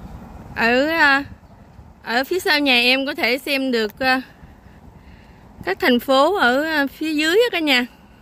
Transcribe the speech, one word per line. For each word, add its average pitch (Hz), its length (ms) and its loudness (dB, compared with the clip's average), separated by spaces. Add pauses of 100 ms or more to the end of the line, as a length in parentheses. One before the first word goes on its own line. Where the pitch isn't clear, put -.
(560)
Ở, 247 320 2
ờ, 294 360 2 (800)
ở 240 200 -2
phía 349 160 -4
sau 320 200 0
nhà 277 140 2
em 247 320 2
có 285 100 -6
thể 247 220 0
xem 269 340 -4
được, 220 280 -4
ờ, 262 220 0 (1400)
các 381 140 -6
thành 254 200 2
phố 277 380 2
ở, 269 260 2
ờ, 302 240 -2
phía 311 260 -6
dưới 311 220 0
á 480 160 4
cả 359 80 -4
nhà. 262 260 0 (360)